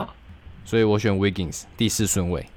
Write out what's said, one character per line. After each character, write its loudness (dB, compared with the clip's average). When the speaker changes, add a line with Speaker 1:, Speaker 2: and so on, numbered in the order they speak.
Speaker 1:
好。 -16
Speaker 2:
所 0
以 6
我 4
选 2
Wiggins， 0
第 2
四 0
顺 0
位， -2